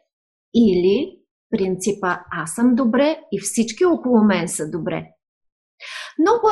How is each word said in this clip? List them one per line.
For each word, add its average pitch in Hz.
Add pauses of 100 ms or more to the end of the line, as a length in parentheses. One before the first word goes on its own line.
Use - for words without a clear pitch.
(560)
или 214 (340)
принципа: 185 (140)
„Аз 160
съм 240
добре 269 (120)
и 196
всички -
около 247
мен 180
са 156
добре“. 165 (1120)
Много 427